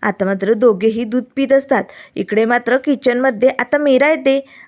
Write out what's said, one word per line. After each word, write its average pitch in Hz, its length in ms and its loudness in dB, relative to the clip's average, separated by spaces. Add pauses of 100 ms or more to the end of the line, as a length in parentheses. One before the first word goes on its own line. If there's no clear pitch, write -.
आता 202 220 -4
मात्र 190 280 -2
दोघेही 220 520 0
दूध 240 180 -4 (140)
पीत 269 160 0
असतात. 269 320 0 (300)
इकडे 208 300 -2
मात्र 240 320 0
किचनमध्ये 254 720 0 (100)
आता 285 200 -2
मीरा 285 300 2
येते. 269 360 0 (240)